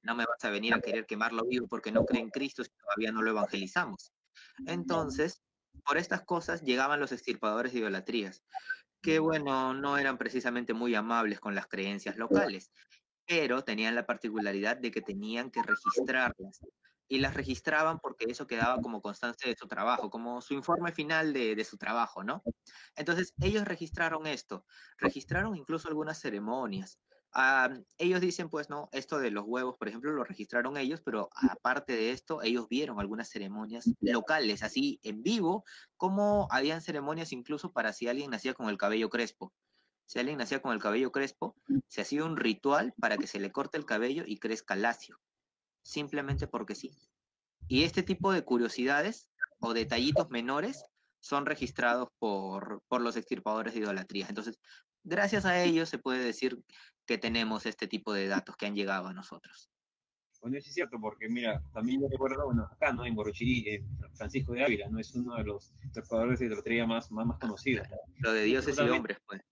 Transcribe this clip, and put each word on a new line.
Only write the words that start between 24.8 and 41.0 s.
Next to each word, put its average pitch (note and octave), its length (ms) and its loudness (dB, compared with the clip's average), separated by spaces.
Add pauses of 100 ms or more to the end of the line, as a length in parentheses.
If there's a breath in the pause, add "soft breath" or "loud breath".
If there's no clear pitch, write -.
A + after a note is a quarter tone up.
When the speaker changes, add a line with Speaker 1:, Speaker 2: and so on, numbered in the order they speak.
Speaker 1:
registraron F3+ 580 0
incluso D#3+ 320 -4
algunas D#3 320 -2
ceremonias. G#2 800 -4 (380 soft breath)
Ah, C3 320 6 (280)
ellos F3+ 240 4
dicen, F3 280 0
pues, D3+ 200 -4
no, C#3+ 240 -8
esto C3+ 260 -2
de B2+ 100 2
los G#2 160 -2
huevos, B2+ 320 -2
por G#2+ 100 -6
ejemplo, A#2+ 260 -4
lo C3+ 100 0
registraron B2 540 -2
ellos, C#3 240 -2
pero A2 320 -2
aparte C3 600 2
de A2+ 180 2
esto, D3 320 -4
ellos A#2 260 2
vieron B2+ 300 0
algunas G#2+ 280 -4
ceremonias G#2+ 600 -4 (100)
locales, A#2+ 640 2
así, C3 400 0
en G#2+ 180 -6
vivo, G3 440 2 (320 loud breath)
como G3+ 520 4
habían D3 320 2
ceremonias D#3 520 -4
incluso C3 400 -6
para A2 180 2
si A#2 160 -4
alguien C#3 220 -2
nacía B2 240 -2
con A2+ 160 -2
el G2+ 80 -2
cabello G#2+ 320 2
crespo. A2+ 420 -4 (560)
Si - 120 -6
alguien C#3+ 180 -2
nacía C3+ 240 -2
con C3 100 -2
el G#2+ 80 0
cabello A#2 320 2